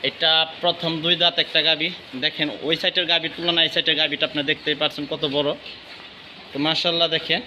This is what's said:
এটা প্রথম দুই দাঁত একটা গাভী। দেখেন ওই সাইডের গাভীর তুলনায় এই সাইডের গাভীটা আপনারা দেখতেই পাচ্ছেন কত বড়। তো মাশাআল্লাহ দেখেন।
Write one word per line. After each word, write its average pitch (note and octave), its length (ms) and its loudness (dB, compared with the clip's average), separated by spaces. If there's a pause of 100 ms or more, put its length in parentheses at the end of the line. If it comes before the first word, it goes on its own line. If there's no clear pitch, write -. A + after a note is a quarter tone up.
এটা D#3+ 240 2 (280)
প্রথম E3+ 300 0 (140)
দুই F3 120 4
দাঁত E3+ 280 2
একটা - 240 0
গাভী। D#3+ 200 2 (360)
দেখেন D3+ 240 0 (140)
ওই D#3 140 2
সাইডের F3+ 360 0
গাভীর E3 240 0
তুলনায় E3+ 300 2
এই D3+ 80 -2
সাইডের E3 260 2
গাভীটা D3 280 2
আপনারা D3 220 -2
দেখতেই D3+ 300 0
পাচ্ছেন D3+ 320 -2
কত D3+ 100 -4 (140)
বড়। D3 140 2 (1000)
তো - 60 -8 (100)
মাশাআল্লাহ E3+ 500 2
দেখেন। D#3+ 300 0